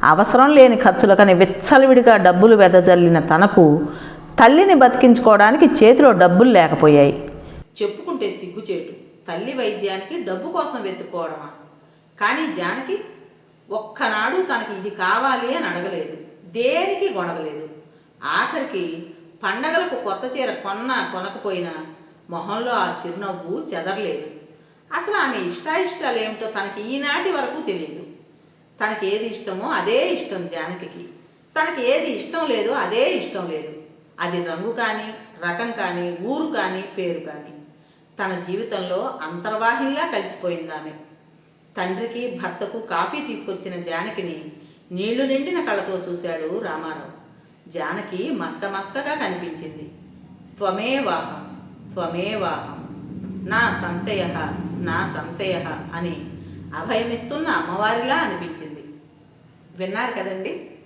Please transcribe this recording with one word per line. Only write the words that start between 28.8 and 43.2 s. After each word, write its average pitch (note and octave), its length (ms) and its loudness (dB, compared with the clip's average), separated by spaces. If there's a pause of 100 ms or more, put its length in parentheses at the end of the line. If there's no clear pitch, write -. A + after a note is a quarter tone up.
తనకి G#3 300 -4
ఏది A3 120 -6
ఇష్టమో G3+ 420 -10
అదే A#3 420 -2
ఇష్టం F3+ 360 -8
జానకికి. E3 600 -12 (500)
తనకి D4+ 320 -2
ఏది C#4 260 -2
ఇష్టం E4 320 -6
లేదో A3+ 240 -2
అదే B3 380 0
ఇష్టం F#3+ 400 -6
లేదు. D#3 180 -10 (520)
అది F3 160 -6
రంగు E3+ 360 -6
కానీ, A3 420 -6 (340)
రకం G#3+ 220 -6
కానీ, F3 560 -6
ఊరు D#4 200 -4 (100)
కానీ, F#3 280 -6 (140)
పేరు E3+ 220 -6
కానీ. D3+ 320 -16 (720)
తన F#3 160 -6
జీవితంలో F#3+ 760 -6 (140)
అంతర్వాహినిలా A#3 840 -4
కలిసిపోయింది F3 580 -8 (100)
ఆమె. D#3 100 -14 (880)
తండ్రికి A3+ 640 -6
భర్తకు F3+ 360 -10
కాఫీ A3 560 -6